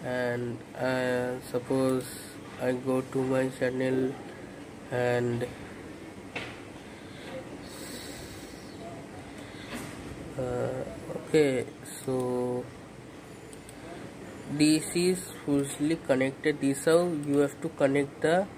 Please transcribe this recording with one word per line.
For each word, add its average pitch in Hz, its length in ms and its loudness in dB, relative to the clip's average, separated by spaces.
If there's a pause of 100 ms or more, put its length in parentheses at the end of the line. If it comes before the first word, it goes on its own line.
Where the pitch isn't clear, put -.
And, 120 540 0 (180)
uh, 127 640 2 (120)
suppose 131 520 2 (580)
I 127 120 2
go 127 280 2
to 131 220 0
my 131 260 4
channel 131 640 2 (800)
and, 123 560 2 (4000)
uh, 127 460 -2 (440)
okay, 135 400 6 (360)
so 123 600 0 (1900)
this 151 440 6
is 180 240 4 (260)
fully 143 500 2 (120)
connected. 135 520 4
This 139 260 2
how 170 220 8 (200)
you 143 100 6
have 143 240 4
to 165 80 -2
connect 143 520 4
the 180 260 6 (100)